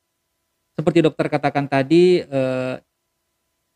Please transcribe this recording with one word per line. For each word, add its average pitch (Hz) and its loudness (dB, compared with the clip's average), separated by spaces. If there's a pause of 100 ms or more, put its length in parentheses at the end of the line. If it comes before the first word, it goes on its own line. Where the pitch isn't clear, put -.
(720)
seperti 160 0
dokter 151 -2
katakan 143 -4
tadi, 165 2
eh, 131 -4 (1000)